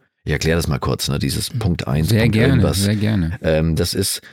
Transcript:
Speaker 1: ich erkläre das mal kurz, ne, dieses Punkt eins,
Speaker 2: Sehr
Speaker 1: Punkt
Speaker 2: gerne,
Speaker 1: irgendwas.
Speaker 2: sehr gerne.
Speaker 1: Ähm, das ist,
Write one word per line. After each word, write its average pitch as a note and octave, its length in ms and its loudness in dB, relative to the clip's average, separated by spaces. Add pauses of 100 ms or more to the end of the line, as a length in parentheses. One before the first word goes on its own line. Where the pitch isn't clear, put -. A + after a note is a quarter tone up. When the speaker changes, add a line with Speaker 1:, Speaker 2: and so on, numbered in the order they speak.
(260)
Speaker 1:
ich - 60 -2
erkläre D#2 240 0
das E2 140 0
mal C#2 100 0
kurz, - 300 -2
ne, C#2+ 100 -2
dieses - 300 -4
Punkt E2+ 360 -2
eins, D2+ 220 0
Speaker 2:
Sehr G#2+ 140 2
Speaker 1:
Punkt A2+ 120 2
Speaker 2:
gerne, A2+ 200 4
Speaker 1:
irgendwas. F#2 280 2
Speaker 2:
sehr G2+ 140 0
gerne. G2+ 460 0
Speaker 1:
Ähm, D#2+ 340 2
das F2 180 -2
ist, - 280 -4 (120)